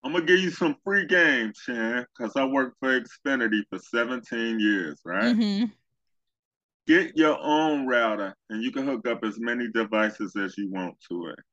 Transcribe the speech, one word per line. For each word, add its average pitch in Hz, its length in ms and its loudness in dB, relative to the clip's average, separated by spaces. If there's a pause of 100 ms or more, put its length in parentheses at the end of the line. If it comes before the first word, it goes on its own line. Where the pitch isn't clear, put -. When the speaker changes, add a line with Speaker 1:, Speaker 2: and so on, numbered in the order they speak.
Speaker 1:
I'm 143 100 -4
gonna 170 120 0
give 180 140 6
you 185 120 -2
some 160 320 -2
free 196 220 0
game, 143 500 2
Shan, 120 500 -4 (120)
'cause 117 180 -6
I 135 100 2
worked 131 340 -2
for 131 200 2
Xfinity 113 720 -2
for 92 100 -8
seventeen 117 800 -4
years, 95 460 0
right? 104 300 0
Speaker 2:
Mm-hmm. 208 300 0 (1200)
Speaker 1:
Get 160 280 4
your 156 240 4
own 151 480 2
router, 107 480 2 (140)
and 110 140 -4
you 127 80 -2
can 135 160 -4
hook 123 200 -4
up 117 160 -2
as 107 160 -4
many 117 320 -2
devices 107 640 -2
as 98 220 -4
you 101 140 -4
want 92 260 -6 (120)
to 85 180 -8
it. 80 120 -14 (140)